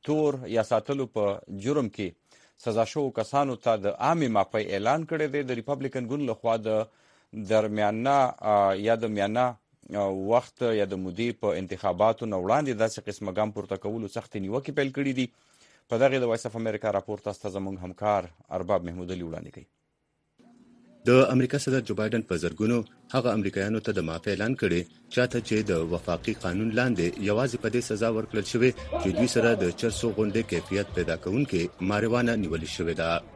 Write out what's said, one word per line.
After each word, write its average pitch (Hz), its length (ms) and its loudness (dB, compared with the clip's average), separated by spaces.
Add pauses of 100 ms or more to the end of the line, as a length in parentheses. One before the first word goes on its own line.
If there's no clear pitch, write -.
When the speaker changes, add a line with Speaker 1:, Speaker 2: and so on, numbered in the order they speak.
Speaker 1:
تور 151 280 2 (140)
یا 110 160 2
ساتلو 131 420 0
په 104 320 0 (120)
جرم 117 380 -2
کې 101 220 -6 (560)
سزا 113 180 2
شوو 139 260 -2
کسانو 131 460 0
ته 113 220 2
د 101 100 -2
عامې 147 400 0
معافۍ 107 420 2
اعلان 117 340 0
کړی 156 300 -4
دی. 147 100 0
د 127 80 -4
ریپبلیکن 131 560 -4
ګوند 139 220 -2
لخوا 113 280 0
د 110 280 0 (480)
درمیانه، 110 1040 2
آ، 101 340 6
یا 104 220 2
د 113 100 -2
میانه، 107 360 0
آ، 123 120 2 (800)
وخت - 300 2
یا 110 240 2
د 98 80 -6
مودې 95 480 -4
په 110 60 0 (100)
انتخاباتو 95 680 0
نه 104 120 -2
وړاندې 127 340 2 (100)
داسې 110 260 0
قسمه 101 240 -8
ګام 107 200 0
پورته 98 240 -6
کولو 104 320 -6
سختې - 280 -10
نیوکې 107 360 -4
پیل 139 200 0
کړي 139 220 -2
دي. 127 160 -2 (600)
په 117 80 0
دغې 131 220 6
د 127 40 0
وایس 113 220 0
اف 113 100 -8
امریکا 110 360 -2
راپور 101 260 -2
تاسو - 240 -8
ته 104 80 -6
زموږ 95 340 -6
همکار 98 400 0 (260)
ارباب 90 340 -2
محمود 87 280 -8
علي 87 120 -6
وړاندې 80 260 -10
کوي. - 160 -20 (1400)
Speaker 2:
د - 40 2 (200)
امریکا 127 280 2
صدر 131 220 0
جو 113 160 -4
بایدن 107 260 0
په 95 140 -2
زرګونو 107 480 0 (300)
هغه 123 200 2
امریکایانو 101 460 0
ته 110 120 -4
د 98 80 0
معافۍ 82 300 -4
اعلان 104 260 0
کړی، 87 260 0 (280)
چاته 123 300 0
چې 113 140 -4
د 107 180 0
وفاقي 85 600 -2
قانون 101 380 -4
لاندې 107 580 0
یوازې 120 340 0
په 113 60 0
دې 120 100 0
سزا 113 300 -2
ورکړل 110 440 -2
شوې 123 180 4 (320)
چې - 40 2
دوی 104 200 2
سره 117 280 4
د 95 140 2
چرسو 113 400 -2
غوندې 107 400 0
کیفیت 95 360 -2 (100)
پیدا 85 200 0
کوونکې 92 520 0 (140)
ماریوانا 113 540 2
نیولې 82 300 -2
شوې 85 280 -4
ده. 82 280 0 (140)